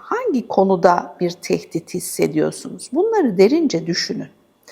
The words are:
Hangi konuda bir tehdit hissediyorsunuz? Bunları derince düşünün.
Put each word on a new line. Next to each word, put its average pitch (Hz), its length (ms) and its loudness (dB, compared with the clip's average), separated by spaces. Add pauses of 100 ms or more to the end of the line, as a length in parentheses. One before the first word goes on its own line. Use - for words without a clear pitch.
Hangi 403 480 -2
konuda 185 720 2
bir 175 120 -2
tehdit - 600 -6
hissediyorsunuz? 160 1000 -4
Bunları 349 440 0
derince 214 500 2
düşünün. 175 420 -6 (420)